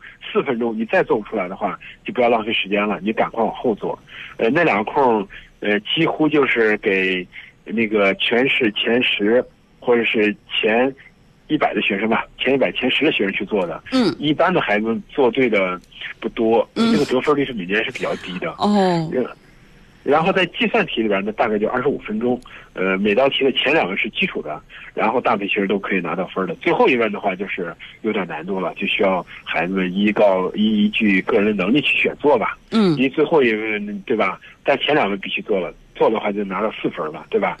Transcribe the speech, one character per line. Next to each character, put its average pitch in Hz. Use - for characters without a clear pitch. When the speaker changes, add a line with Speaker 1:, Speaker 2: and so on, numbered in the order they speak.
Speaker 1:
四 -
分 135
钟， 117
你 113
再 170
做 143
不 104
出 -
来 95
的 95
话， -
就 110
不 123
要 120
浪 117
费 113
时 98
间 101
了， 98
你 104
赶 101
快 113
往 104
后 113
做。 -
呃， 113
那 160
两 120
个 107
空， 117
呃， 104
几 165
乎 156
就 147
是 110
给 95
那 113
个 101
全 117
市 113
前 120
十 120
或 123
者 117
是 104
前 117
一 151
百 -
的 208
学 101
生 110
吧， 113
前 127
一 139
百、 104
前 123
十 131
的 -
学 -
生 95
去 98
做 98
的。 80
Speaker 2:
嗯。 240
Speaker 1:
一 147
般 165
的 165
孩 104
子 110
做 127
对 127
的 92
不 -
多， 113
Speaker 2:
嗯。 226
Speaker 1:
这 127
个 147
得 123
分 151
率 139
是 131
每 98
年 101
是 135
比 -
较 135
低 180
的。 170
Speaker 2:
哦。 185
Speaker 1:
呃， 127
然 147
后 185
在 180
计 220
算 202
题 -
里 110
边 98
呢， 107
大 117
概 107
就 104
二 123
十 131
五 135
分 107
钟。 120
呃， 95
每 101
道 135
题 139
的 135
前 131
两 151
个 92
是 -
基 -
础 -
的， 76
然 107
后 123
大 127
部 104
分 98
学 107
生 98
都 101
可 -
以 92
拿 82
到 90
分 -
儿 90
的。 82
最 -
后 240
一 139
问 113
的 101
话， 95
就 95
是 85
有 110
点 101
难 78
度 95
了， 87
就 -
需 -
要 95
孩 165
子 185
们 185
依 104
靠， 95
依 107
据 101
个 -
人 107
能 95
力 147
去 -
选 -
做 151
吧。 -
Speaker 2:
嗯。 196
Speaker 1:
因 123
为 135
最 147
后 156
一 117
问， 104
对 113
吧？ 95
但 139
前 -
两 120
问 98
必 98
须 104
做 101
了， 82
做 -
的 110
话 104
就 104
拿 95
到 107
四 -
分 82
儿 78
了， 156
对 220
吧？ 196